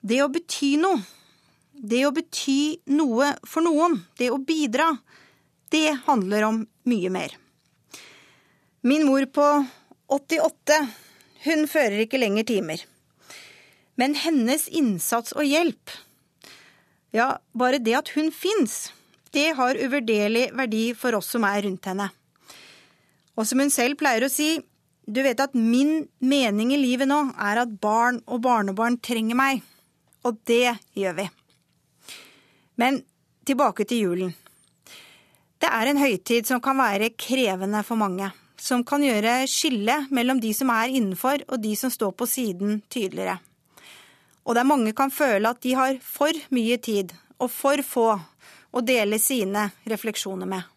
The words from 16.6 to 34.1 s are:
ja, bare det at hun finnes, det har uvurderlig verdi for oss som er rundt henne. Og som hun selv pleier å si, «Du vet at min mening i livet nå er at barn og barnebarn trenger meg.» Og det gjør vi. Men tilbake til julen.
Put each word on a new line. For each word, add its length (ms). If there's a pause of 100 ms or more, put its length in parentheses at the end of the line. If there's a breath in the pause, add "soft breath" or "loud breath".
ja, 220 (180)
bare 240
det 160
at 220
hun 180
finnes, 560 (400 soft breath)
det 260
har 220
uvurderlig 760
verdi 400
for 240
oss 140
som 160
er 160
rundt 240
henne. 220 (1300 loud breath)
Og 80
som 160
hun 100
selv 240
pleier 300
å 20
si, 300 (480)
«Du 160
vet 160
at 160
min 480 (160)
mening 560
i 20
livet 300
nå 320
er 240
at 80 (100)
barn 460
og 160
barnebarn 560
trenger 400
meg.» 240 (640 soft breath)
Og 180
det 300 (240)
gjør 220
vi. 60 (1500 loud breath)
Men 240 (480)
tilbake 400
til 160
julen. 320 (1300 loud breath)